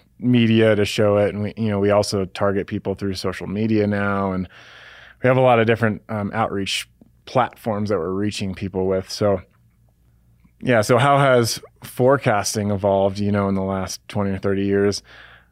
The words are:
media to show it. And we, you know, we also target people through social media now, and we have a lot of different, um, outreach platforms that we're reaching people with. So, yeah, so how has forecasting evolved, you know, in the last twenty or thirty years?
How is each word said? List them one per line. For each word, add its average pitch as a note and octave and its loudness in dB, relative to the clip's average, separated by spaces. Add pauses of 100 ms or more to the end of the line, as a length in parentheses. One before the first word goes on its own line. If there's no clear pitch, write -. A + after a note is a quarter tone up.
(180)
media A2+ 4
to G2+ 2
show G#2 2
it. G#2 0
And G#2 -6
we, G#2 -8
you A2 -2
know, G2+ -2
we G2+ 2
also G2+ 0
target G2 -4
people G2 -6
through G2 -6
social F2+ -8
media G#2+ 0
now, G2+ -2
and F#2 -4 (720)
we B2 2
have B2+ 4
a C3 2
lot B2 6
of A2+ 4
different, A2 0
um, G#2 -6
outreach G2+ -4 (360)
platforms G#2+ -4
that G2 0
we're F2 -4
reaching G2 -4
people F#2+ -4
with. F#2+ -2
So, G2+ 0 (1200)
yeah, A#2+ 2
so A#2+ 4
how C#3+ 4
has B2+ 2 (220)
forecasting A2+ 0
evolved, G2 0
you G#2 -2
know, G2+ 0
in G2 -2
the F#2+ -2
last F#2+ -6
twenty G2+ -4
or F#2+ -4
thirty G2 -2
years? G2 0 (500)